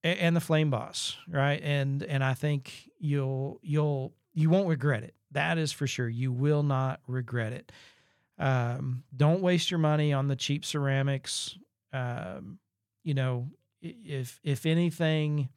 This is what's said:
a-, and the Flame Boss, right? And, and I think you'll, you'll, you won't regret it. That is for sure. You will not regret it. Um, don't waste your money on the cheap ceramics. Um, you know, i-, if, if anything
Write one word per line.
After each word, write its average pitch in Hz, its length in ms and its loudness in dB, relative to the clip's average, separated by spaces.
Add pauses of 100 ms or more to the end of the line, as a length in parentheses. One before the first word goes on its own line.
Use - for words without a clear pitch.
a-, 180 180 2
and 170 140 4
the 165 60 4
Flame 156 280 4
Boss, - 460 -4 (140)
right? 143 340 0
And, 139 400 0
and 135 220 0
I 131 80 2
think - 560 -4 (100)
you'll, 139 640 -2
you'll, 147 500 0 (200)
you 160 160 4
won't 190 180 6
regret 135 360 2
it. - 120 -16 (160)
That 156 260 0
is 156 140 -2
for - 160 -4
sure. 123 220 -2
You 123 240 -2
will 147 300 2
not 131 440 0
regret 120 460 -4
it. - 180 -14 (680)
Um, 127 640 -2 (120)
don't 151 260 4
waste 180 280 2
your 180 80 0
money 151 340 4
on 139 160 0
the 139 80 0
cheap 143 300 -2
ceramics. 139 920 -2 (380)
Um, 123 640 -6 (460)
you 156 100 -2
know, 127 380 -2 (320)
i-, 170 200 -12
if, 135 400 -8
if 143 220 -2
anything 156 920 2